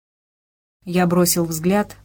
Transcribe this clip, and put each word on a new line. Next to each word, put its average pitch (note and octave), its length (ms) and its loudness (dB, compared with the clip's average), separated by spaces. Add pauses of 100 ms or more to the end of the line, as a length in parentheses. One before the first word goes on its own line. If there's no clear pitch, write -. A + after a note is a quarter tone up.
(840)
Я F3+ 220 0
бросил F3 400 2
взгляд F3+ 600 -2